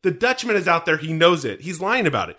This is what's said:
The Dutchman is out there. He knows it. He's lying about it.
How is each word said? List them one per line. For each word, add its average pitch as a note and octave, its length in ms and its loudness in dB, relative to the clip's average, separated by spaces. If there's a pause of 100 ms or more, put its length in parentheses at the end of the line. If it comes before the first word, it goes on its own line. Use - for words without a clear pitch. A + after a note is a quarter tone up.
The F#3 100 2
Dutchman A#3 420 -2
is F3+ 140 0
out E3+ 180 2
there. D#3+ 120 2
He D#3+ 140 -6
knows E3 320 4
it. A2 180 -6
He's E3+ 180 -10
lying G#3+ 260 0
about G2+ 240 -2
it. - 80 -20